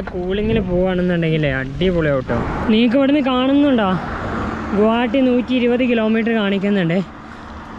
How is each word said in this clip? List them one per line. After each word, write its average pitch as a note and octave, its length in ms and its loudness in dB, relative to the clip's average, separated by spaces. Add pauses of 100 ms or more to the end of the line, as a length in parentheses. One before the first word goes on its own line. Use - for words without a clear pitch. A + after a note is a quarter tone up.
കൂളിങ്ങിൽ G#3 480 -2 (120)
പോവുകയാണെന്നുണ്ടെങ്കിലേ F3 920 0
അടിപൊളിയാവും C#3+ 720 0
ട്ടോ. A#2+ 80 -2 (340)
നിങ്ങൾക്ക് A3+ 280 4
ഇവിടുന്ന് C#4+ 300 4
കാണുന്നുണ്ടോ? C4 580 2 (920)
ഗുവാഹട്ടി A3+ 500 2
നൂറ്റി B3 320 0
ഇരുപത് A#3+ 320 2
കിലോമീറ്റർ A3 500 0
കാണിക്കുന്നുണ്ട്. G3 560 0 (800)